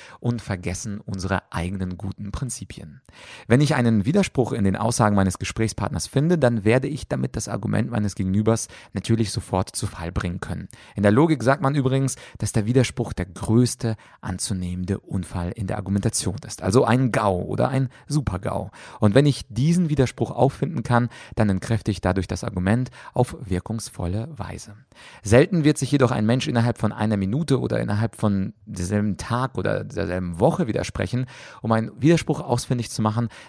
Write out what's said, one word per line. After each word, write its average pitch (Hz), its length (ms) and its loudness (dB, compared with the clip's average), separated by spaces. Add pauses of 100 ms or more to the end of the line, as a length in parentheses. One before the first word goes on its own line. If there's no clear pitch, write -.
(200)
und 120 220 -2
vergessen 98 580 -6
unsere 95 420 -4 (100)
eigenen 90 460 -4
guten 95 340 -10
Prinzipien. - 720 -10 (460)
Wenn 139 140 6
ich 151 120 4
einen 113 320 4
Widerspruch 127 460 2
in 101 120 0
den 95 120 2
Aussagen 107 400 2
meines 95 240 2
Gesprächspartners - 680 -2
finde, 165 320 2
dann 120 260 2
werde 123 240 4
ich 143 200 -8
damit 131 280 -4
das 113 120 -6
Argument 104 420 -2
meines 107 240 -2
Gegenübers 107 540 0 (260)
natürlich 107 380 0
sofort - 440 -2
zu 104 120 -4
Fall 85 240 -10
bringen 90 280 -4
können. 90 280 -8 (280)
In 101 60 0
der 101 100 8
Logik 139 300 4
sagt 135 220 2
man 139 100 2
übrigens, 135 440 0 (200)
dass - 140 -4
der 107 160 0
Widerspruch 123 460 0
der 87 120 -6
größte 113 720 0 (260)
anzunehmende 90 800 -4
Unfall 90 520 -6
in 98 160 -6
der - 100 -4
Argumentation 98 680 -2
ist. - 160 -14
Also 101 220 4
ein 120 280 2
gau 98 300 0
oder 107 280 0
ein 135 200 0 (180)
Super-GAU. 98 640 -4 (300)
Und 104 160 6
wenn 143 100 8
ich 139 240 0
diesen 160 400 2
Widerspruch 131 420 0
auffinden 131 520 0
kann, 120 260 2 (260)
dann 107 140 2
entkräfte 104 420 0
ich - 100 -6
dadurch 92 260 0
das - 160 -6
Argument 101 460 0 (240)
auf 127 260 0
wirkungsvolle 101 960 -6
Weise. - 400 -12 (460)
Selten 143 420 6
wird 147 140 4
sich 131 140 -2
jedoch 131 200 4
ein 117 140 0
Mensch 131 220 2
innerhalb 120 300 0
von 107 140 0
einer 107 240 0
Minute 120 440 0
oder 117 200 -2
innerhalb 113 360 -2
von 101 380 0 (120)
derselben 95 520 -2
Tag 127 400 -4
oder 104 260 -2
derselben 90 560 -4
Woche 156 280 2
widersprechen. 110 600 -2 (340)
Um 113 100 -2
einen 110 200 0 (100)
Widerspruch 156 400 2
ausfindig 123 480 -2
zu - 120 -4
machen, 110 280 0 (200)